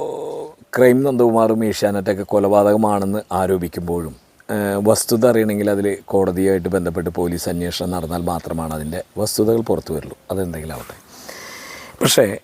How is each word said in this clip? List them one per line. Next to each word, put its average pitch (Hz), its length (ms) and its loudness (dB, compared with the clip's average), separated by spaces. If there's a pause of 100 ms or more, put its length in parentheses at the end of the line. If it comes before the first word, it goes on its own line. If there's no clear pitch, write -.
(760)
ക്രൈം 127 260 6
നന്ദകുമാറും 113 640 2
ഏഷ്യാനെറ്റൊക്കെ 101 580 -2
കൊലപാതകമാണെന്ന് 104 960 2 (140)
ആരോപിക്കുമ്പോഴും, 87 840 -2 (340)
ഏഹ്, 101 400 0
വസ്തുത 113 360 2
അറിയണമെങ്കിൽ 107 440 2
അതിൽ 101 340 0
കോടതിയുമായിട്ട് 95 640 2
ബന്ധപ്പെട്ട് 87 420 -2
പോലീസ് 87 380 -4
അന്വേഷണം 87 420 -4
നടന്നാൽ 87 320 -4
മാത്രമാണ് 82 520 -4
അതിൻ്റെ 78 280 -6 (160)
വസ്തുതകൾ 107 420 2
പുറത്തു 90 320 -4
വരുള്ളൂ. - 260 -8 (120)
അതെന്തെങ്കിലും 80 440 -6
ആവട്ടെ. - 220 -14 (1080)
പക്ഷേ, 107 420 4